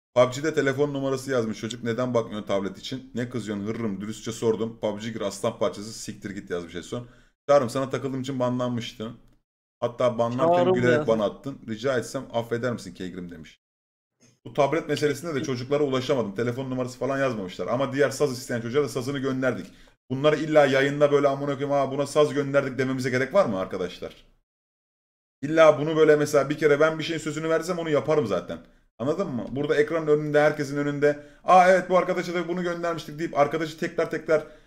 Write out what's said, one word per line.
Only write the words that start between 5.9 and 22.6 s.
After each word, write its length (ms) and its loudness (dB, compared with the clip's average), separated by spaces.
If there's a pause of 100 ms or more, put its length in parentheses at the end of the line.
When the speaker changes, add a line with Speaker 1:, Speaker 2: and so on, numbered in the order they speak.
Speaker 1:
siktir 360 -12
git." 200 -12
yazmış 260 -6
en 60 -8
son. 260 -8 (420)
"Çağrım, 200 6
sana 200 -2
takıldığım 320 -4
için 180 -6
banlanmıştım. 800 -4 (600)
Hatta 380 -2
banlarken 380 2
Speaker 2:
Çağrım 180 4
Speaker 1:
gülerek 240 4
Speaker 2:
ya. 100 -2
Speaker 1:
bana 180 2
attın. 420 -6
Rica 300 -2
etsem 260 -6 (100)
affeder 400 -2
misin 200 -10
Kegrim?" 380 -10
demiş. 280 -20 (840)
Bu 80 -18
tablet 360 0
meselesinde 460 -2
de 80 -2
çocuklara 400 -2
ulaşamadım. 520 0
Telefon 340 -4
numarası 300 -6
falan 200 -2
yazmamışlar. 480 -4
Ama 260 -2
diğer 160 2
saz 220 0
isteyen 300 -6
çocuğa 220 0
da 60 -4
sazını 300 -6
gönderdik. 460 -2 (440)
Bunları 260 4
illa 300 4
yayında 460 4
böyle 160 4
amına 260 -2
koyayım, 180 -4
"Aa, 200 0
buna 160 -2
saz 260 4
gönderdik." 440 0